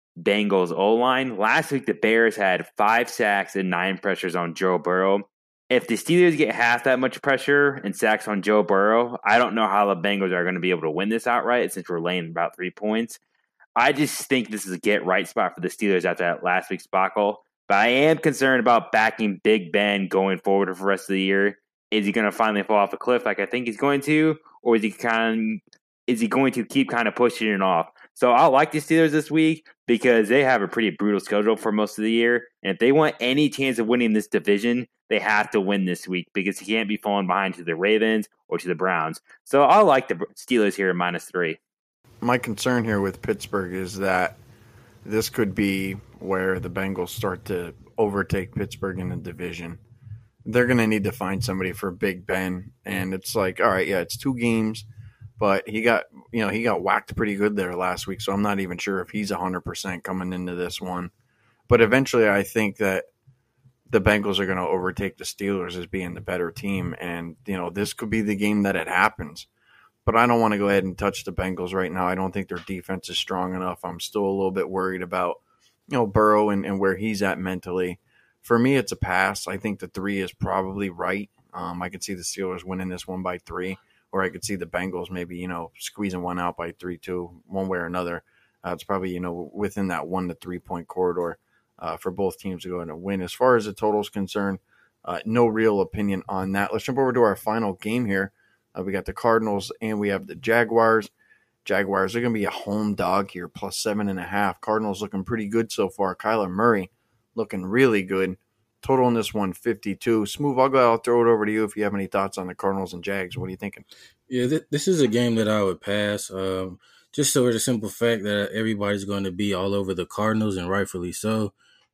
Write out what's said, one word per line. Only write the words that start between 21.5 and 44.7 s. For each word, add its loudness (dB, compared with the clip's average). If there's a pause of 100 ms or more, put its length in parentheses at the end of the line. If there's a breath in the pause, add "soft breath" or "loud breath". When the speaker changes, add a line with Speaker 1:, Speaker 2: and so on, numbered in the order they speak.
Speaker 1:
Is 2
he 2
gonna 2
finally 2
fall 2
off 4
a -8
cliff 0
like 0
I -2
think -4
he's -6
going 2
to, 2 (240 soft breath)
or 4
is 2
he 0
kind, 0 (440)
is 0
he 0
going 2
to -4
keep 0
kinda 0
pushing 2
it 2
off? 2 (240 soft breath)
So 4
I 8
like 4
the -2
Steelers 4
this 0
week 2 (220 soft breath)
because 4
they 6
have 4
a 0
pretty 0
brutal 0
schedule 2
for -2
most 0
of -2
the 2
year. 4 (180)
And -2
if -6
they 6
want 4
any 2
chance -2
of 0
winning 2
this 0
division, 0 (220)
they 2
have 2
to 2
win 0
this -4
week -4
because -2
he -6
can't -2
be -2
falling -2
behind 0
to -16
the -4
Ravens 2 (180)
or -4
to -6
the -2
Browns. -2 (240 soft breath)
So 4
I 8
like 4
the 0 (200)
Steelers 2
here 2
at 2
minus -2
three. -2 (640)
Speaker 2:
My 4
concern -2
here 0
with -2
Pittsburgh -4
is -6
that 0 (680 soft breath)